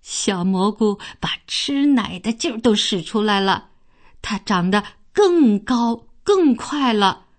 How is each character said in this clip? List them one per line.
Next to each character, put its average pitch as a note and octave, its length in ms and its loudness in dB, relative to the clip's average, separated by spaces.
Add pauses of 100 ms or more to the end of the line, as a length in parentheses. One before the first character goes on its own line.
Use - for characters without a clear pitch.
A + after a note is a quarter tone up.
小 F#3 420 -4
蘑 F#3+ 260 0
菇 G#3 300 0 (200)
把 - 100 -6 (160)
吃 C#4 400 -2
奶 A3 320 0
的 A3 140 -6
劲 A#3+ 200 -4
儿 A3 80 -8
都 A3+ 140 4
使 G3+ 280 -2
出 G#3 200 -4
来 G#3 180 0
了， G3 300 -2 (500)
它 G#3 180 -6
长 F#3 320 -2
得 G3+ 140 0 (280)
更 E4 460 4
高 A#3 480 -2 (160)
更 F4+ 320 4
快 C#4 380 -2
了 G3+ 340 0 (120)